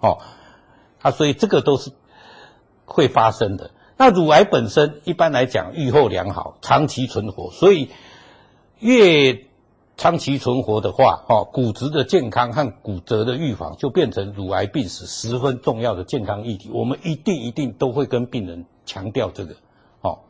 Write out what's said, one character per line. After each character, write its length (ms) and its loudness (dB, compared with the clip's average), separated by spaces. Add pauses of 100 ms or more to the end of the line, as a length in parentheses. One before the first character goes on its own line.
哦。 160 2 (840)
啊， 100 2
所 160 0
以 60 0
这 140 0
个 140 2
都 160 2
是 140 -10 (920)
会 240 2
发 240 4
生 240 -4
的。 160 -14 (240)
那 140 8
乳 180 4
癌 160 8
本 260 0
身 340 2
一 100 -4
般 180 2
来 140 2
讲 300 -6
预 160 -4
后 160 4
良 240 -4
好， 300 -12
长 260 2
期 180 -4
存 260 -6
活， 200 -14
所 200 6
以 180 0 (920)
越 640 4 (500)
长 220 0
期 220 -4
存 240 -2
活 180 -2
的 100 -4
话， 380 2
哦， 160 4
骨 260 -2
质 180 -6
的 140 -2
健 280 0
康 220 -2
和 180 -2 (100)
骨 180 -8
折 240 -2
的 120 -2
预 180 -4
防 240 -10
就 140 -4
变 200 0
成 220 -8
乳 160 -10
癌 160 -2
病 240 -6
史 160 -16
十 320 -8
分 240 -4
重 180 -2
要 140 -2
的 100 -8
健 220 -6
康 180 -8
议 140 -8
题， 160 -18
我 100 -4
们 200 -4
一 120 -4
定， 200 -4
一 160 -10
定 220 -6
都 180 -4
会 160 -4
跟 180 -2
病 220 -8
人 180 -14 (180)
强 280 -12
调 180 -4
这 160 -12
个， 100 -18 (460)
哦。 180 -6 (100)